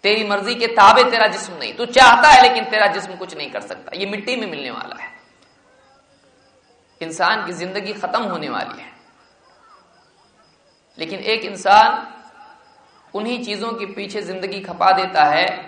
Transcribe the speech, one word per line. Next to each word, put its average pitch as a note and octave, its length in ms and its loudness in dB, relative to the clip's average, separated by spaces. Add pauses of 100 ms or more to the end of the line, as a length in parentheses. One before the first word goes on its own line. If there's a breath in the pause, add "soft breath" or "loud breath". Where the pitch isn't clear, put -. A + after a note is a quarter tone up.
تیری G#3+ 240 0
مرضی G3+ 300 -4
کے A#3 120 -4
تابع A3+ 440 6
تیرا A3+ 160 2
جسم F#3 300 -6
نہیں، B2+ 160 -10
تو A#3+ 120 -6
چاہتا A#3+ 500 8
ہے B3+ 140 8
لیکن A#3 220 -2
تیرا G#3+ 160 2
جسم G3 320 -4
کچھ F3+ 160 -12
نہیں D3 140 -12
کر G#2 120 -8
سکتا، - 360 -16
یہ G3 100 -6
مٹی G#3+ 300 -8
میں A3 100 -8
ملنے C#3+ 240 -10
والا - 320 -14
ہے۔ - 60 -14 (1900)
انسان E3 460 -4
کی F3 60 -10
زندگی F#3 400 -10
ختم G#3 380 -6
ہونے D3+ 180 -8
والی G#2+ 320 -10
ہے، - 100 -20 (2000)
لیکن E3 260 -10
ایک A3 220 -2
انسان G3+ 600 4 (1080)
انہی A#3 300 -6
چیزوں G#3 260 -6
کے A3 160 -8
پیچھے G3+ 340 -10
زندگی F#3 420 -10
کھپا F3 280 0
دیتا F3+ 400 2
ہے E3 160 0 (220)